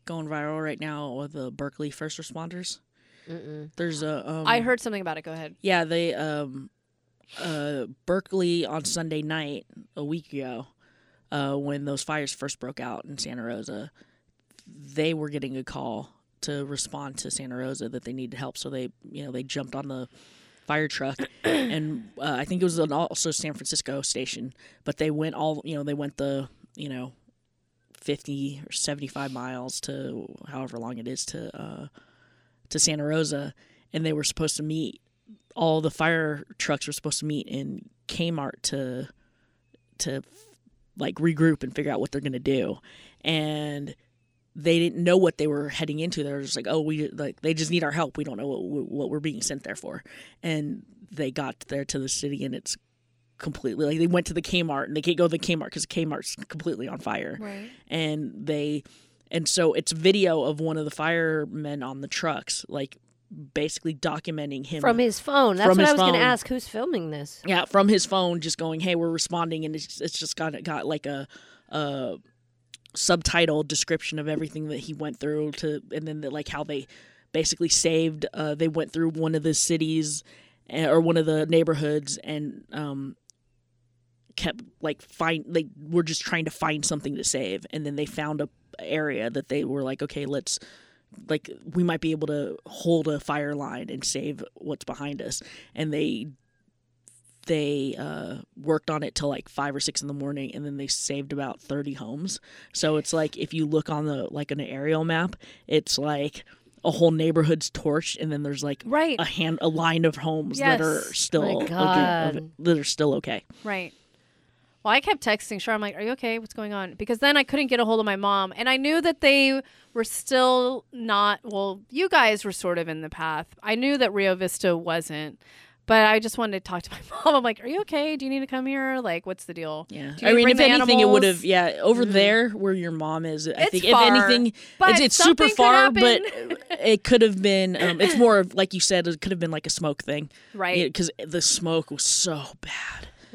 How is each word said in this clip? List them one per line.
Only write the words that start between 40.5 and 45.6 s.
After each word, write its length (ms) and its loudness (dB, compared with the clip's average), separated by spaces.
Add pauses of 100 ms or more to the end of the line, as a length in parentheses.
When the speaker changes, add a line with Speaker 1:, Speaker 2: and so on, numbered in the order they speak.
Speaker 1:
like, 180 -4
regroup 480 4
and 120 -8
figure 160 -2
out 80 -2
what 120 -4
they're 100 -4
gonna 180 -6
do, 380 0 (440)
and 720 -4 (600)
they 240 2
didn't 240 0
know 140 6
what 200 8
they 100 2
were 220 -2